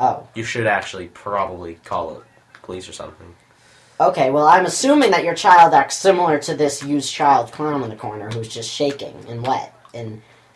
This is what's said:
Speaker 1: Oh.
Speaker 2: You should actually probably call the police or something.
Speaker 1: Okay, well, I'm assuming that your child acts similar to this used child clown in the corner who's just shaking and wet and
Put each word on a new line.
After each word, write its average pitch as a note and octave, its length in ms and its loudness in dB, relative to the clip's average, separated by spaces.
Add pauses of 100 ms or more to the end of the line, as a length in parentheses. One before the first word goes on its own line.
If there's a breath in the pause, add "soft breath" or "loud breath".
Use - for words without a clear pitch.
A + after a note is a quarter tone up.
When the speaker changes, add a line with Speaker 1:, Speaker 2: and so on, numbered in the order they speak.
Speaker 1:
Oh. - 340 -2
Speaker 2:
You A2+ 80 -8
should A2+ 240 -4
actually F#2+ 400 -2
probably F#2 680 -8 (100)
call E2+ 300 -6
the - 80 -20 (400)
police F#2 260 -12
or - 40 -18
something. E2+ 400 -18 (680 soft breath)
Speaker 1:
Okay, D#3+ 320 2
well, D3+ 160 4
I'm F3+ 180 6
assuming C4+ 460 2
that E3+ 100 0
your E3 140 -2
child F3 360 8
acts - 260 2
similar F3+ 420 2
to D#3+ 160 -6
this C#3+ 260 -2
used C#3+ 320 -4
child C3+ 380 2
clown D3+ 320 -4
in A2+ 60 -8
the G#2+ 60 -12
corner G#2+ 320 -10
who's A2+ 200 -6
just A#2 200 -10
shaking - 600 -6
and A#2 180 -8
wet C3 260 -2 (220)
and A2 260 -12 (360 soft breath)